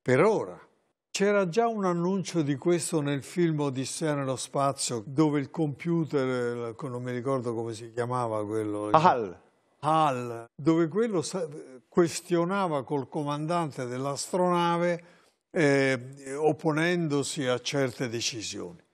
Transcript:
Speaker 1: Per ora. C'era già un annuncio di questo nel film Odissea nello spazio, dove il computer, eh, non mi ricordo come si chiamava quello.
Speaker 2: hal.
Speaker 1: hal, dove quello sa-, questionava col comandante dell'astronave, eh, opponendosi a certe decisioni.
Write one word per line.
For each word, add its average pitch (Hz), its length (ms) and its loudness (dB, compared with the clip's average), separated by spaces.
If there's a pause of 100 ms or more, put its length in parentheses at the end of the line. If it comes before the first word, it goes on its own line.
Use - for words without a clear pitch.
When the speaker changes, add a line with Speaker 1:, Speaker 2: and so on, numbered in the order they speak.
Speaker 1:
Per 131 220 6
ora. 120 360 0 (520)
C'era 202 360 2
già 226 200 2
un 214 180 -2
annuncio 175 560 0
di 143 140 0
questo 165 460 0
nel 143 200 -2
film 165 380 0
Odissea 143 560 -2
nello 135 200 -2
spazio, 131 720 -2
dove 147 340 2
il 131 120 -4
computer, 131 1200 -2
eh, 147 120 -10
non 123 160 -8
mi 127 80 -6
ricordo 123 420 -2
come 117 200 -4
si 113 180 -14
chiamava 120 540 -2
quello. 104 460 -2
Speaker 2:
hal. 135 480 4 (420)
Speaker 1:
hal, 127 640 0 (100)
dove 165 320 4
quello 196 340 -2
sa-, 170 260 -6 (400)
questionava 175 960 0
col 135 240 -2
comandante 151 800 -4
dell'astronave, 170 1160 0 (480)
eh, 135 840 2
opponendosi 156 1120 0
a 127 140 2
certe 131 500 -2
decisioni. 98 680 -6 (140)